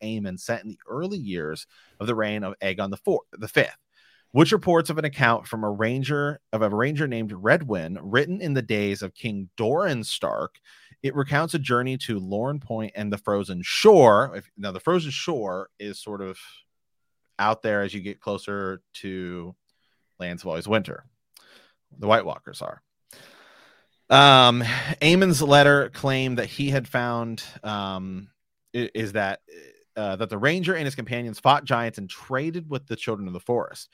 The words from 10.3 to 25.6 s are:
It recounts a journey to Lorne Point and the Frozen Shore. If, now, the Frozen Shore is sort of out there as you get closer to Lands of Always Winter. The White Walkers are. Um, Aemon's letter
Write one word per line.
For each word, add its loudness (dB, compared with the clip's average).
It -4
recounts -2
a 0
journey -2
to -4
Lorne -4
Point -8
and -6
the -4
Frozen -4
Shore. 8
If, -14
now, -8
the -8
Frozen -2
Shore -6
is -12
sort -12
of -10
out 0
there 0
as -4
you -10
get -12
closer -6
to -10
Lands -10
of -10
Always -6
Winter. -2
The -8
White 4
Walkers -12
are. -12
Um, 10
Aemon's 6
letter 6